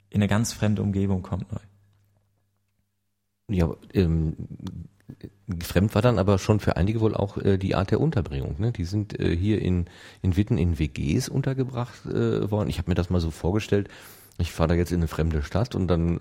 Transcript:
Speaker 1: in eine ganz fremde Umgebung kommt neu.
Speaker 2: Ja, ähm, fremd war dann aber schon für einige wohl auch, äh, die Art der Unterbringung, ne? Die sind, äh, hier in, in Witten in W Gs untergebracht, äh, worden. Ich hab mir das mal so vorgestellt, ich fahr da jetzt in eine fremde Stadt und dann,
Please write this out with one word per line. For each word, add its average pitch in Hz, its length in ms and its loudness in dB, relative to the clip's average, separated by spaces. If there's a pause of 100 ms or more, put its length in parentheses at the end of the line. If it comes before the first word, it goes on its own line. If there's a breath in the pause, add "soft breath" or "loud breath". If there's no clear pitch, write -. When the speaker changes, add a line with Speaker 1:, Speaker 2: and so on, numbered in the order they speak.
(100)
Speaker 1:
in - 100 -2
eine 101 80 4
ganz 110 240 0
fremde 107 300 0
Umgebung 98 400 0
kommt - 280 -8
neu. - 100 -8 (1900)
Speaker 2:
Ja, 87 220 2 (220)
ähm, 82 420 2 (1300)
fremd 98 320 2
war 107 80 4
dann 120 160 4
aber 98 200 4
schon 107 220 2
für - 160 0
einige 107 240 2
wohl 110 140 2
auch, - 240 -2
äh, 98 200 2
die 95 160 -2
Art 95 160 0
der - 100 2
Unterbringung, 73 580 -2
ne? 113 140 0
Die 92 120 -4
sind, 101 360 -4
äh, 87 160 2
hier 101 260 0
in, 90 240 0 (360 loud breath)
in 92 140 2
Witten 101 220 2
in 85 200 2
W 78 100 0
Gs 78 400 -2
untergebracht, 127 800 -4
äh, 110 440 -2
worden. 104 200 0
Ich 76 80 -4
hab - 100 -4
mir 87 60 0
das 87 160 0
mal 90 100 2
so 82 100 0
vorgestellt, 101 580 0 (500 loud breath)
ich 87 140 -2
fahr 82 140 0
da 82 80 2
jetzt 85 180 0
in 90 60 2
eine 82 100 2
fremde 78 340 0
Stadt 95 320 -2
und 95 140 0
dann, 85 320 2